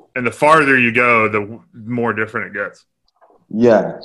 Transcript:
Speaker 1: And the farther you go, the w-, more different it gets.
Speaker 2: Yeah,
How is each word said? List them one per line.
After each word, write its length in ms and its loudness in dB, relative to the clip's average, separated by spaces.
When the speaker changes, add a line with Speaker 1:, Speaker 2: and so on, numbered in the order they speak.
Speaker 1:
And 100 -4
the 60 -4
farther 460 4
you 140 0
go, 360 2
the 120 -4
w-, 220 -12
more 380 -6
different 440 -8
it 20 -8
gets. 260 -10
Speaker 2:
Yeah, 560 0